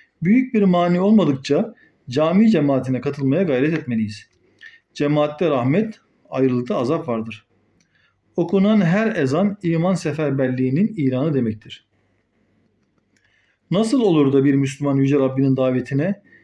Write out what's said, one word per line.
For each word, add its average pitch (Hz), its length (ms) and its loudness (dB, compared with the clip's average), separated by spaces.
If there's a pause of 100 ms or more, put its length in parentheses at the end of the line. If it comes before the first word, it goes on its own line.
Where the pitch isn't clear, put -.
(220)
Büyük 240 320 2
bir 208 80 2
mani 175 380 2
olmadıkça 185 720 2 (360)
cami 170 400 2
cemaatine 131 500 0
katılmaya 139 420 -2
gayret 151 360 0
etmeliyiz. 110 500 -6 (640)
Cemaatte 151 560 0
rahmet, 147 500 0 (300)
ayrılıkta 131 460 -2
azap 143 320 -4
vardır. 113 380 -8 (920)
Okunan 196 440 2
her 196 360 0
ezan 170 460 0
iman 170 320 0
seferberliğinin 139 1000 -2
ilanı 139 380 -2
demektir. 113 520 -6 (1800)
Nasıl 226 300 0
olur 156 320 4
da 135 120 4
bir 139 100 2
Müslüman 139 420 -2
Yüce 135 220 2
Rabbinin 135 380 0
davetine, 131 640 -2 (220)